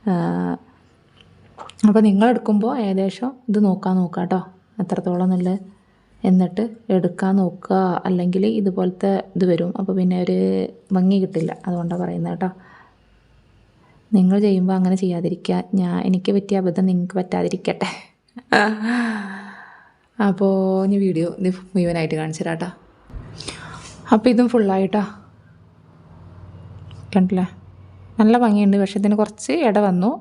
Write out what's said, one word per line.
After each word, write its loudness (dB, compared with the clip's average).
ആ, 2
അപ്പോൾ 6
നിങ്ങളെടുക്കുമ്പോൾ 2
ഏകദേശം -2
ഇത് 2
നോക്കാൻ 0
നോക്കുക -2
കേട്ടോ, 0
എത്രത്തോളം -2
എന്നുള്ളത്. 0
എന്നിട്ട് 2
എടുക്കാൻ 0
നോക്കുക, -2
അല്ലെങ്കിൽ 0
ഇതുപോലത്തെ -2
ഇത് 2
വരും. 0
അപ്പോൾ -2
പിന്നെ 2
ഒരു 0
ഭംഗി 4
കിട്ടില്ല, -4
അതുകൊണ്ടാണ് -4
പറയുന്നത് -4
കേട്ടോ. -4
നിങ്ങൾ 4
ചെയ്യുമ്പോൾ 2
അങ്ങനെ 2
ചെയ്യാതിരിക്കുക. -2
ഞാൻ, 0
എനിക്ക് 0
പറ്റിയ 0
അബദ്ധം 0
നിങ്ങൾക്ക് -2
പറ്റാതിരിക്കട്ടെ. -4
അപ്പോൾ 2
ഇനി 2
വീഡിയോ 0
ഇത് 0
മുഴുവനായിട്ട് 0
കാണിച്ചു -6
തരാം -4
കേട്ടോ. -6
അപ്പോൾ 2
ഇതും 2
ഫുള്ളായിട്ടോ, 0
കണ്ടില്ലേ? 2
നല്ല 6
ഭംഗിയുണ്ട്, 4
പക്ഷെ -4
ഇതിന് 2
കുറച്ച് -4
ഇട 2
വന്നു. 2